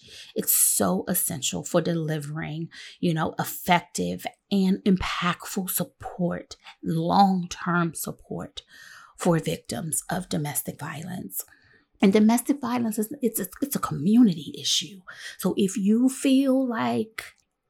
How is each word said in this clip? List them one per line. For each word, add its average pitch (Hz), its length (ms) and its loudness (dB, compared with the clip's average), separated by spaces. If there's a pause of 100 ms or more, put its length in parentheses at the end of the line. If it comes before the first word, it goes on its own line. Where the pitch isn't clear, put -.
(340)
it's - 220 0
so - 500 2
essential 170 560 -2
for 170 200 2
delivering, 156 880 -4 (280)
you 175 140 2
know, 160 260 -2
effective 180 840 -2 (260)
and 190 340 4
impactful 180 840 0
support, - 880 -4 (260)
long-term 175 1080 2
support - 680 -10 (560)
for 170 200 2
victims - 680 -6
of 180 220 -6
domestic 147 500 -4
violence. 160 640 -10 (560)
And 196 100 8
domestic 226 480 4
violence 240 400 -2
is, 214 220 -4
it's 226 180 0
a, 190 100 -6 (120)
it's 285 160 -2
a - 40 -6
community 180 800 2
issue. - 440 -4 (340)
So - 220 -2
if 190 180 0
you 220 320 4
feel 269 580 4
like 233 680 -4 (360)